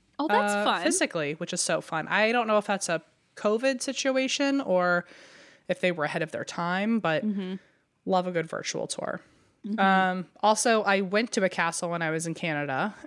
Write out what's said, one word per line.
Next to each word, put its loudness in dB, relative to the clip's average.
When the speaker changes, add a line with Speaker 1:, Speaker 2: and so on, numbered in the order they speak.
Speaker 1:
Oh, 0
that's 4
Speaker 2:
uh, 0
Speaker 1:
fun. 2
Speaker 2:
physically, 0
which -10
is -2
so 0
fun. -6
I 2
don't 0
know 4
if -2
that's -4
a -2
covid 0
situation 0
or 2
if -2
they 2
were -2
ahead -2
of -6
their -6
time, 0
but 0
Speaker 1:
Mm-hmm. -4
Speaker 2:
love 2
a -6
good -2
virtual -6
tour. -8
Speaker 1:
Mm-hmm. -4
Speaker 2:
Um, 4
also, 4
I 4
went 0
to 0
a 4
castle -2
when -2
I -2
was -2
in -2
Canada, -2